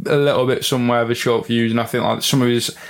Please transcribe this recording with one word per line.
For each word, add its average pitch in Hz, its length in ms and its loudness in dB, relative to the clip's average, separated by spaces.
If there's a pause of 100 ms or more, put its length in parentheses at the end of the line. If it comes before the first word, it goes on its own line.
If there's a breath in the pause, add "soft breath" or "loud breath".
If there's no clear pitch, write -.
a 151 100 2
little 139 300 2
bit 127 180 -2
somewhere 120 360 0
of 117 100 -2
a 120 60 2
short 113 300 0
fuse, 117 260 0
and 117 80 0
I 113 60 -2
think, 120 180 -2
like, 113 180 -2
some - 200 0
of 123 60 2
his 120 240 0 (180 loud breath)